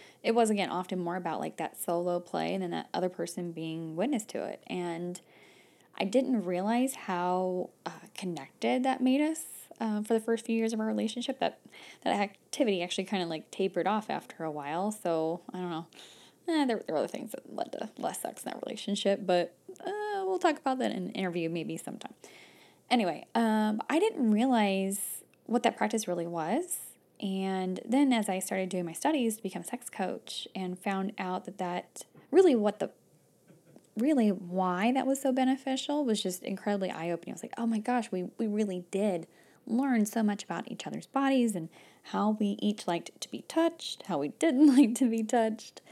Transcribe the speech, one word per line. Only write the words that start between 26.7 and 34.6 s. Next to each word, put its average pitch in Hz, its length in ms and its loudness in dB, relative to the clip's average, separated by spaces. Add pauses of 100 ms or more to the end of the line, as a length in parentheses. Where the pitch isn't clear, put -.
And 190 640 -2
then 269 260 4
as 220 160 2
I 190 120 0
started 190 300 -2
doing 180 160 -2
my 165 80 -6
studies 247 440 0
to - 60 -18
become 185 180 -6
a - 40 -10
sex - 240 -10
coach - 640 -8
and 185 240 -4
found 190 400 -2
out 185 280 -4
that 190 140 -12
that 180 440 -6 (280)
really 349 240 8
what 208 240 2
the, - 100 -4 (1080)
really 240 320 4
why 185 640 0